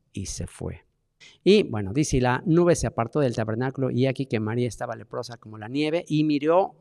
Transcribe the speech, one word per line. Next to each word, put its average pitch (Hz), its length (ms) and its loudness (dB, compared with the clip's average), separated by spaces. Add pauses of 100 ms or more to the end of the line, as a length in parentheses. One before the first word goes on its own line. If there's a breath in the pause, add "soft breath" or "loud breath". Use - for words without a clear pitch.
(120)
y 98 140 -8
se - 220 -8
fue. - 380 -12 (580 loud breath)
Y 196 200 6
bueno, 104 300 -4
dice, 143 240 0
"Y - 40 4
la 123 240 0
nube 165 300 4
se 123 120 -2
apartó 117 320 -2
del 123 160 2
tabernáculo, 127 560 -2
y 127 160 2
aquí 135 180 -4
que 110 140 -2
María 117 280 -2
estaba 120 280 -8
leprosa 117 420 -12
como 110 200 -18
la 107 100 -12
nieve, 151 400 -2
y 151 160 2
miró 156 580 2